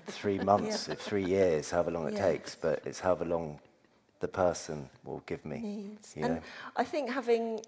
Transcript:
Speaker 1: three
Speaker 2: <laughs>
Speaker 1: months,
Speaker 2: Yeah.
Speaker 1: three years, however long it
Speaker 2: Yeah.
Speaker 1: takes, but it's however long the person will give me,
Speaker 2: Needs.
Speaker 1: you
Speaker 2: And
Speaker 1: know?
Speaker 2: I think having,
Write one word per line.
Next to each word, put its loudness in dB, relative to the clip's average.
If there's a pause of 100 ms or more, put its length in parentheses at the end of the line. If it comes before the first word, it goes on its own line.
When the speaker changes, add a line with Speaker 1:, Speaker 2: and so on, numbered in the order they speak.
Speaker 1:
three -2
Speaker 2:
<laughs> 4
Speaker 1:
months, 2
Speaker 2:
Yeah. -2
Speaker 1:
three 0
years, 4
however 2
long 0
it -2
Speaker 2:
Yeah. 2
Speaker 1:
takes, -4
but 0
it's -6
however 2
long -2 (580)
the -4
person 0 (140)
will -8
give -6
me, -6
Speaker 2:
Needs. -10
Speaker 1:
you -4
Speaker 2:
And 0
Speaker 1:
know? -6 (360)
Speaker 2:
I 2
think -4
having, 0